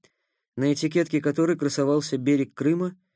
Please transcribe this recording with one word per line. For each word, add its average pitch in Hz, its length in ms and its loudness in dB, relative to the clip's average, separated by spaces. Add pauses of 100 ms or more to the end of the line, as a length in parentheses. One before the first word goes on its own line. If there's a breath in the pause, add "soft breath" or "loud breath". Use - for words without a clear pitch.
(560)
на 139 160 0
этикетке 156 480 0
которой 156 360 0
красовался 143 600 0
берег 135 360 0
Крыма, 175 420 -2 (200)